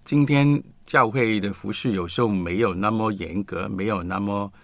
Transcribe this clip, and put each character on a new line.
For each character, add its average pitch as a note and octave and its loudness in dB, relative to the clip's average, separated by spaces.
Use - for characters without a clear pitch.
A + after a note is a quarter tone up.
今 C#3+ 2
天 C#3+ 4
教 B2+ 2
会 A2 2
的 G2+ -2
服 G2+ -8
侍 A2+ -2
有 F2+ -2
时 F2 -2
候 A#2 4
没 F#2 0
有 G2+ 0
那 G2+ 0
么 G#2+ 0
严 F#2 -6
格， G2 -8
没 G2 -4
有 G2 -2
那 F2+ -4
么 G2+ -4